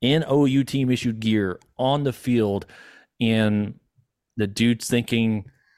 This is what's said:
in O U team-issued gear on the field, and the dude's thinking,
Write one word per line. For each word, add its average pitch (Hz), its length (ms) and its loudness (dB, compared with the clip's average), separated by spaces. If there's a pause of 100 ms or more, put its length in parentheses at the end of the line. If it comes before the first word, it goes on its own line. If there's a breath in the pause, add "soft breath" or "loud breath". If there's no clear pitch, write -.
in 147 260 2
O 143 180 4
U 135 180 2
team-issued 127 560 -2
gear 107 400 0 (180)
on 139 260 0
the 131 100 -2
field, 107 520 0 (540 loud breath)
and 107 600 0 (580)
the 107 100 0
dude's 113 400 0
thinking, 113 580 -2 (320 soft breath)